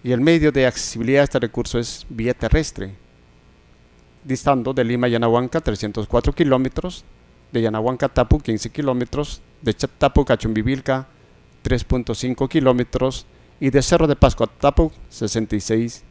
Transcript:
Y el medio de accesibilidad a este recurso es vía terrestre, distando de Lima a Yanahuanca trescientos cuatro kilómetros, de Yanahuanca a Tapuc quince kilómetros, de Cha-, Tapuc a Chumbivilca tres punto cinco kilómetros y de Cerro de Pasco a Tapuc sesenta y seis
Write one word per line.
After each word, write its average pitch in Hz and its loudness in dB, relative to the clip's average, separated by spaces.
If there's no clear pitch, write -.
Y 123 -4
el 123 0
medio 151 4
de 135 2
accesibilidad 123 0
a 139 4
este 135 -2
recurso 117 -4
es - -8
vía 120 -4
terrestre, 110 -4
distando 131 -2
de 127 0
Lima 123 0
a 123 2
Yanahuanca 120 0
trescientos 104 -4
cuatro 120 0
kilómetros, 135 0
de 117 -2
Yanahuanca 113 -2
a - -2
Tapuc 135 2
quince 113 -4
kilómetros, 135 -4
de 113 -2
Cha-, 135 -4
Tapuc 143 2
a 113 4
Chumbivilca 127 -2
tres 123 -2
punto 120 -2
cinco 127 -4
kilómetros 131 0
y 135 0
de 131 4
Cerro 160 4
de 143 2
Pasco 120 4
a - -14
Tapuc 151 2
sesenta 110 -4
y 101 0
seis 113 -2